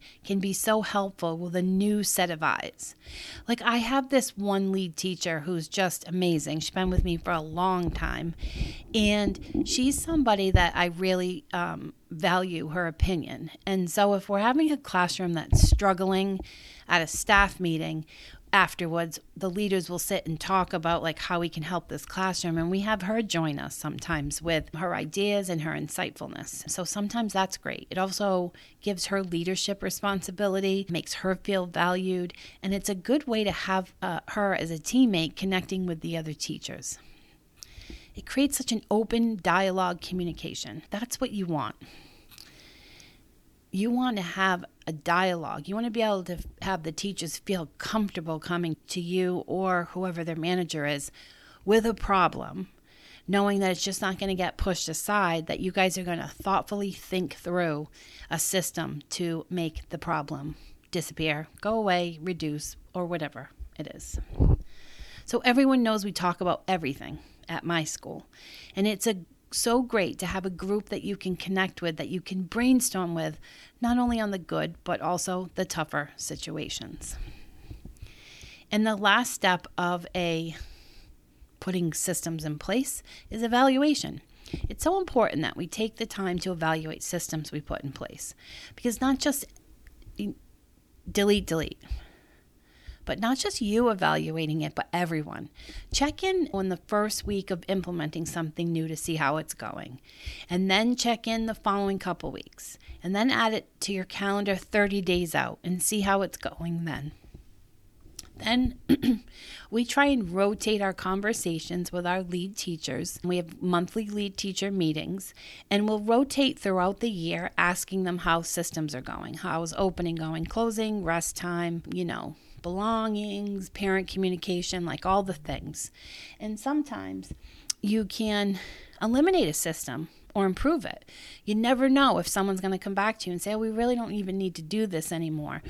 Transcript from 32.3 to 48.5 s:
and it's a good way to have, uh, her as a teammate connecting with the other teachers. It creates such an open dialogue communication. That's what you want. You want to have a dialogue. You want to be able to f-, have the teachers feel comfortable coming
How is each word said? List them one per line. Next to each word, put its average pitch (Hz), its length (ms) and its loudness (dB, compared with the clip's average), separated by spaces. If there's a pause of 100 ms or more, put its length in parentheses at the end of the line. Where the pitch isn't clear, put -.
and 196 120 0
it's 196 160 -2
a 208 40 0
good 233 320 2
way 220 200 2
to 190 80 0
have, 190 480 -2
uh, 175 180 -2 (120)
her 202 220 2
as 165 160 -2
a 165 80 -4
teammate 185 600 4
connecting 185 480 0
with 165 160 -2
the 165 160 -4
other 156 160 -6
teachers. - 640 -8 (1160)
It - 100 -14
creates 277 320 2
such - 160 -2
an 220 80 -2 (100)
open 220 500 2
dialogue 185 600 2
communication. 170 880 -6
That's 220 320 -6
what 240 100 -2
you 202 140 -4
want. 147 320 -2 (2000)
You 202 160 2
want 247 280 2
to 190 40 -2
have 180 440 2 (200)
a 160 60 -4
dialogue. 170 800 0
You 196 60 -2
want 226 100 -2
to 240 60 -2
be 220 100 0
able 202 240 2
to 180 80 -4
f-, 160 120 -8 (160)
have 185 220 -2
the 160 80 -4
teachers 170 460 -6
feel 180 400 -4
comfortable 175 600 -2
coming 170 380 0 (120)